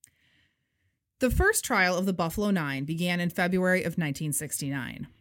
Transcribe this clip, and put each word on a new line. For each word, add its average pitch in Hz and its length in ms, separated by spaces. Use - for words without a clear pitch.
The 254 100
first 381 360
trial 185 320
of 185 80
the 190 80
Buffalo 202 380
Nine 143 340
began 175 340
in 175 100
February 180 540
of 165 140
nineteen 151 340
sixty-nine. 139 760